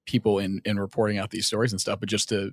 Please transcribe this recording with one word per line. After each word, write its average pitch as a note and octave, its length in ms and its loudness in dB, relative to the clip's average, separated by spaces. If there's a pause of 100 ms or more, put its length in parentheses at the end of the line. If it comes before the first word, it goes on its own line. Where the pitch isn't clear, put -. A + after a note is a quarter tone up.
people G#2+ 340 2
in, G2 260 -2
in G#2 140 0
reporting G#2 380 0
out G2 140 -4
these G2 160 -4
stories A2 260 0
and F#2+ 80 -4
stuff, G2+ 180 -2
but G#2 100 -6
just G#2 200 0
to, G2 240 0